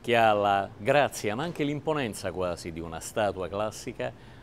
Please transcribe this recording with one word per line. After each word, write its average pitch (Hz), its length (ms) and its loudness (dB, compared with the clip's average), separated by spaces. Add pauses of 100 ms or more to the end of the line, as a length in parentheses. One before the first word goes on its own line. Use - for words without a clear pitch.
che 117 160 2
ha 113 160 8
la 101 420 4
grazia, 113 600 2
ma 131 80 -4
anche 165 220 -4
l'imponenza 139 680 -2
quasi 87 400 -4
di 80 80 -8
una 82 200 -8
statua 95 460 0
classica, 107 640 -6 (320)